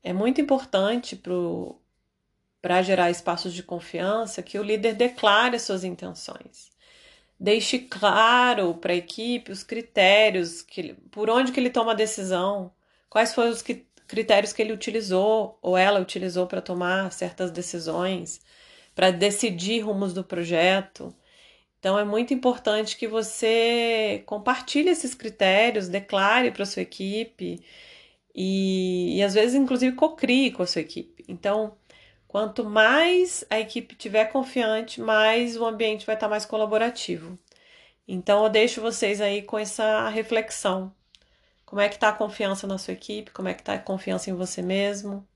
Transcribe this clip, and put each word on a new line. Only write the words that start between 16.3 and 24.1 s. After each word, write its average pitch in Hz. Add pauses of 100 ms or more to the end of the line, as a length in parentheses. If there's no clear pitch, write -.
pra 180
tomar 185
certas 180
decisões, 175 (560)
pra 185
decidir 202
rumos 196
do 185
projeto. 175 (640)
Então, 196
é 208
muito 226
importante 240
que 233
você 226